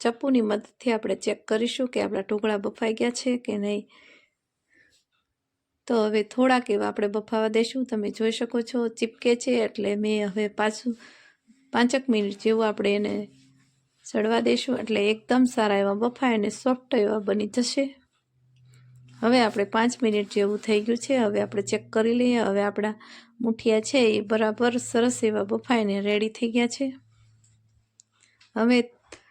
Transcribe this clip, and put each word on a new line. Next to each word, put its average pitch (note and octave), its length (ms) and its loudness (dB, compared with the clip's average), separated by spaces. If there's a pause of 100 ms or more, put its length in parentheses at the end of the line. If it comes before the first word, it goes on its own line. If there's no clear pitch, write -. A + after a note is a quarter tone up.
ચપ્પુની A#3+ 400 0
મદદથી G#3+ 520 -2
આપણે A3 220 -2
ચેક - 300 -6
કરીશું A#3+ 440 -2
કે A3+ 140 -2
આપણા G3 180 -4
ઢોકળા G#3+ 360 -2
બફાઈ G#3+ 380 -4
ગયા A#3+ 160 -2
છે B3 260 -2
કે A3 200 -6
નહીં. G#3 320 -4 (2000)
તો A3+ 180 2
હવે G#3+ 180 0
થોડાક B3+ 480 2
એવા G#3 160 0
આપણે G#3 200 -2
બફાવા A3 420 -2
દેશું. A#3 360 0
તમે G#3 260 -4
જોઈ A3 200 -2
શકો A#3 300 -4
છો A#3 280 -2
ચીપકે A#3 480 0
છે, A#3+ 140 -4
એટલે G#3 460 0
મેં G#3+ 320 0
હવે G#3 200 -2
પાછું G#3+ 480 -4 (760)
પાંચેક B3 360 2
મિનિટ G3+ 320 0
જેવું A3 280 2
આપણે G3+ 260 0
એને G#3 340 -4 (840)
ચડવા A3+ 280 0
દેશું, A#3+ 380 0
એટલે G#3+ 320 0
એકદમ A#3+ 340 2
સારા G#3+ 320 2
એવા G3 180 2
બફાય A#3+ 400 0
અને G#3 140 0
સોફ્ટ B3+ 460 -2
એવા G#3+ 240 2
બની G3+ 280 -2
જશે. C4 500 -2 (1200)
હવે B3 200 4
આપણે G#3 240 2
પાંચ A3+ 380 0
મિનિટ G#3 280 0
જેવું G#3 280 0
થઈ G#3 220 0
ગયું A#3 180 -2
છે. C4+ 180 -2
હવે G#3 240 2
આપણે G3+ 220 -2
ચેક G#3 280 -4
કરી A3+ 240 2
લઈએ. B3 240 2
હવે G3+ 240 0
આપણા G3+ 320 -2 (460)
મુઠિયા A3+ 400 0
છે A#3+ 180 0
એ G#3+ 220 4
બરાબર A3 560 0
સરસ B3 480 0
એવા G#3+ 180 2
બફાઈને G#3+ 580 0
રેડી G#3 280 0
થઈ A3+ 220 -4
ગયા A#3+ 160 2
છે. C4+ 260 -4 (1600)
હવે A#3+ 340 2 (400)